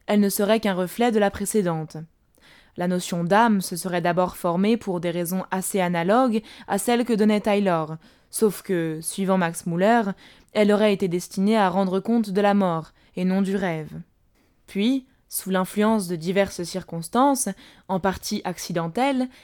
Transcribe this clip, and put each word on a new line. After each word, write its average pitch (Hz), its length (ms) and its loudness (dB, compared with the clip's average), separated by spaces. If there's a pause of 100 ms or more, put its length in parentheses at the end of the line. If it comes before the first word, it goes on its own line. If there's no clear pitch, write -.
elle 208 140 2
ne 202 100 4
serait 208 300 2
qu'un 202 160 0
reflet 185 360 0
de 214 80 2
la 202 120 2
précédente. 175 640 -2 (800)
La 175 100 -2
notion 180 360 -2
d'âme 202 380 4
se 180 140 -8
serait 175 260 -4
d'abord 175 360 0
formée 190 400 2
pour 175 240 -4
des 170 100 -2
raisons 175 400 -2
assez 190 300 -2
analogues 202 600 2 (260)
à 202 100 -2
celles 240 280 0
que 240 80 0
donnait 214 280 2
Taylor, 180 560 0 (320)
sauf - 320 0
que, 165 400 -2
suivant 190 360 0
Max 170 280 -2
Muller, 196 380 2 (500)
elle 208 180 4
aurait 208 220 4
été 196 140 0
destinée 190 500 0
à 196 120 4
rendre 185 300 0
compte 226 300 0
de 196 120 0
la 202 120 4
mort, 175 380 0 (260)
et 180 80 -2
non 185 160 2
du 190 160 0
rêve. 160 340 -4 (760)
Puis, 254 380 0 (220)
sous - 220 -8
l'influence 202 580 0
de 175 80 -4
diverses 180 480 -2
circonstances, 208 840 -2 (400)
en 190 100 -2
partie 190 460 -4
accidentelles, 185 800 -2 (160)